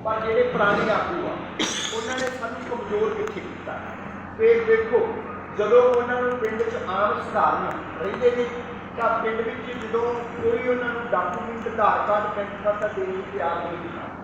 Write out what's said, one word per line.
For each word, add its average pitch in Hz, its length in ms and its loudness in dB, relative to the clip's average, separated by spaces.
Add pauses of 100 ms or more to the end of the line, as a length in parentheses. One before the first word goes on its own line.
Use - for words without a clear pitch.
ਪਰ 208 160 0
ਜਿਹੜੇ 226 220 4
ਪੁਰਾਣੇ 202 480 4
ਆਗੂ 180 360 0
ਆ, - 40 -2 (640)
ਉਹਨਾਂ 254 220 -4
ਨੇ 262 80 0 (140)
ਸਾਨੂੰ 226 200 -6 (100)
ਕਮਜ਼ੋਰ 208 440 0
ਕਿੱਥੇ - 260 -4
ਕੀਤਾ? - 400 -8 (580)
ਤੇ 226 260 6
ਦੇਖੋ, 247 500 4 (440)
ਜਦੋਂ 208 240 8
ਉਹਨਾਂ 247 400 4
ਨੂੰ 247 160 0
ਪਿੰਡ 220 240 -2
'ਚ - 140 -2 (120)
ਆਮ 208 320 0
ਸਧਾਰਨ - 580 0 (220)
ਰਹਿੰਦੇ 240 300 4
ਨੇ, 247 140 0 (560)
ਤਾਂ 226 220 2
ਪਿੰਡ 226 180 0
ਵਿੱਚ 233 440 -6
ਜਦੋਂ 233 300 0
ਕੋਈ 240 540 0
ਉਹਨਾਂ 247 200 2
ਨੂੰ 226 220 -2
ਡਾਕੂਮੈਂਟ, 214 580 -2
ਆਧਾਰ 202 400 2
ਕਾਰਡ, 208 280 0
ਬੈਂਕ 202 280 -6
ਖਾਤਾ 208 240 0
ਦੇਣ 185 200 -2
ਨੂੰ 190 140 -4 (100)
ਤਿਆਰ 165 240 -2
ਨਹੀਂ 175 200 -4
ਹੁੰਦਾ। 175 260 -8 (220)